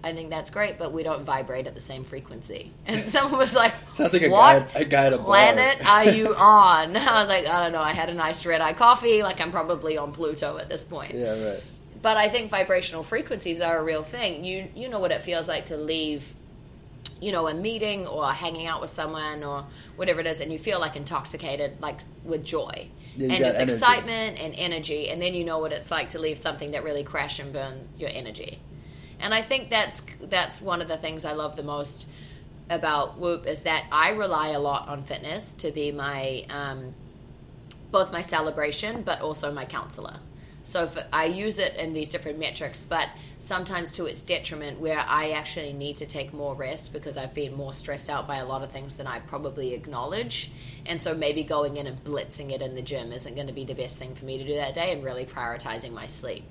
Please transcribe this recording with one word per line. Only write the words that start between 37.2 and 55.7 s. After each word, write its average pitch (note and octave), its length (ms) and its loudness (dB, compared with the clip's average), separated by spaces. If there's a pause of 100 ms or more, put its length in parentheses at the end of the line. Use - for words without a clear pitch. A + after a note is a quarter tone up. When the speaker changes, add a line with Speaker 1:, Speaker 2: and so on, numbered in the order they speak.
Speaker 1:
both F#3+ 220 4
my E3+ 80 -4
celebration, D#3 840 -2
but - 180 -2
also D3 320 -6
my C#3 120 -8
counselor. - 520 -12 (500)
So F3 180 -2
if - 120 -8 (160)
I D#3+ 140 2
use G3+ 320 -2
it - 180 0
in D#3+ 160 -6
these D3+ 160 -4
different D3+ 300 -6
metrics, D3 440 -6
but - 280 -2 (260)
sometimes F3+ 560 -6
to E3+ 140 -6
its - 160 -8
detriment, D3+ 580 -6
where D#3 180 -2
I D#3 340 0
actually D3 420 -6
need C#3+ 220 -8
to D3 100 -10
take D3 260 -8
more C#3+ 220 -6
rest C#3 400 -8
because C#3+ 240 -10
I've C3 160 -10
been C#3 200 -6
more C3+ 200 -8
stressed - 340 -10
out C#3+ 180 -4
by C#3+ 100 -6
a C3 100 -6
lot C3+ 160 -6
of C3+ 100 -12
things C#3 240 -12
than C#3 100 -10
I A#2+ 140 -8
probably C3+ 540 -6
acknowledge. D3+ 760 -6 (360)
And E3 120 -6
so D#3+ 160 -4
maybe D3+ 300 0
going D3 320 0
in C#3+ 100 -8
and C3 160 -10
blitzing C#3+ 480 -8
it C3+ 120 -6
in C3 120 -8
the B2+ 60 -10
gym B2 320 -8
isn't B2+ 240 -10
gonna C#3 160 -8
be C3+ 140 -10
the C3 80 -8
best B2+ 240 -8
thing B2+ 160 -12
for B2+ 100 -14
me C3+ 140 -8
to C3+ 80 -10
do D3 80 -2
that C#3 200 -4
day, E3+ 180 -2
and C#3+ 120 -6
really B2+ 220 -8
prioritizing A#2+ 680 -8